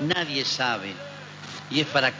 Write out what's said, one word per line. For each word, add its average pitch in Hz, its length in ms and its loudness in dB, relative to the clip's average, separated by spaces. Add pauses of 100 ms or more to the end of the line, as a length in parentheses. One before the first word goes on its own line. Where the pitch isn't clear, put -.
Nadie 147 440 2
sabe. 107 480 0 (760)
Y 143 80 2
es 147 80 4
para 131 320 4